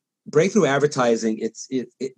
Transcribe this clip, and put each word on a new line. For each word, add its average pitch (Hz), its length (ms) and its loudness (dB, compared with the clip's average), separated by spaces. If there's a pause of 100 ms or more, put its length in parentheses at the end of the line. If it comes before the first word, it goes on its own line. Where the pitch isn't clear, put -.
(280)
Breakthrough 190 380 2
Advertising, 120 720 0
it's, 113 320 -8
it, 123 180 -4 (100)
it, 131 180 -8